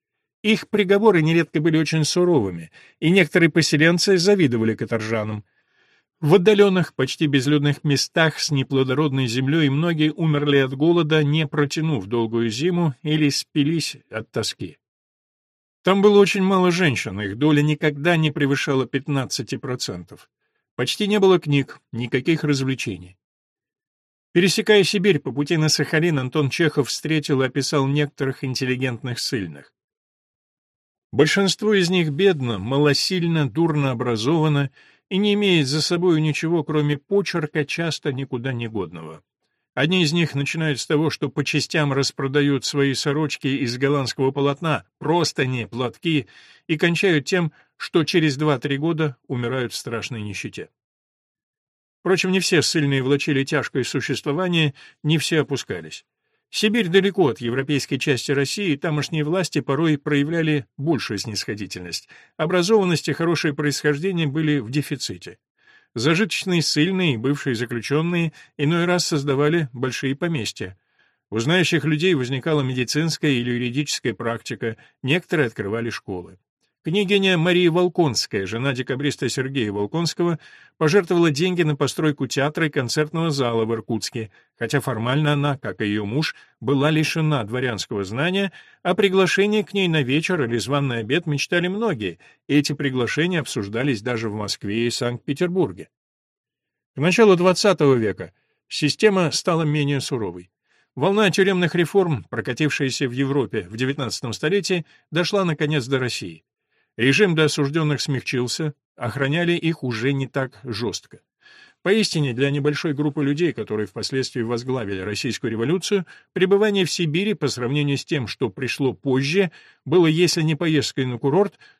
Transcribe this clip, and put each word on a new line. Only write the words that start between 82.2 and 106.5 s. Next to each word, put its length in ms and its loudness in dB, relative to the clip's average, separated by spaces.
театра 400 -2
и 60 -2
концертного 580 -2
зала 360 0
в 60 -2
Иркутске, 600 -6
хотя 220 -2
формально 540 0
она, 260 -2
как 220 -8
и 40 -2
её 200 -2
муж, 300 -4
была 300 0
лишена 540 0
дворянского 600 -4
знания, 480 -2
о 140 -2
приглашении 640 2
к 140 -6
ней 120 2
на 140 2
вечер 400 0
или 160 0
званый 440 -2
обед 260 -2
мечтали 400 -2
многие, 500 -4
и 80 2
эти 180 2
приглашения 680 -2
обсуждались 600 -4
даже 260 -4
в 60 -6
Москве 540 -4
и 20 0
Санкт-Петербурге. 1000 -4
К 20 -12
началу 380 6
двадцатого 580 4
века 400 -2
система 600 2
стала 320 0
менее 400 0
суровой. 480 -6
Волна 340 2
тюремных 460 2
реформ, 560 2
прокатившаяся 760 -2
в 40 -4
Европе 580 -2
в 80 -12
девятнадцатом 560 -4
столетии, 540 -2
дошла, 340 0
наконец, 400 -2
до 140 0
России. 440 -8